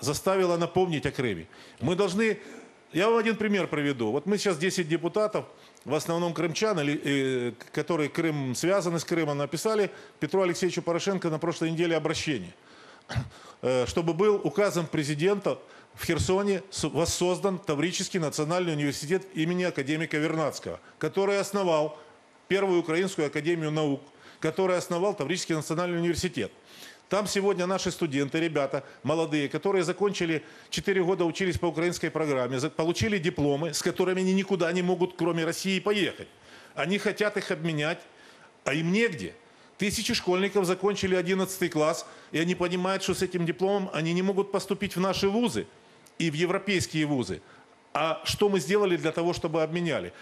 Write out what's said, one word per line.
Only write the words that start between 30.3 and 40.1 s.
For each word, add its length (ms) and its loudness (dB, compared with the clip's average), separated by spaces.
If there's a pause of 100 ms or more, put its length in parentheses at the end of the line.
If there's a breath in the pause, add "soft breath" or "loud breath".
четыре 340 0
года 220 2
учились 320 0
по 100 -2
украинской 440 -2
программе, 480 0
за-, 100 0
получили 480 0
дипломы, 560 0
с 100 -4
которыми 380 0
они 140 2
никуда 380 2
не 100 0
могут, 340 0
кроме 300 0
России, 340 -2
поехать. 480 -2 (460 loud breath)
Они 240 0
хотят 400 0
их 120 -4
обменять, 500 -2 (640 loud breath)
а 100 0
им 180 0
негде. 420 0 (440 soft breath)
Тысячи 340 -2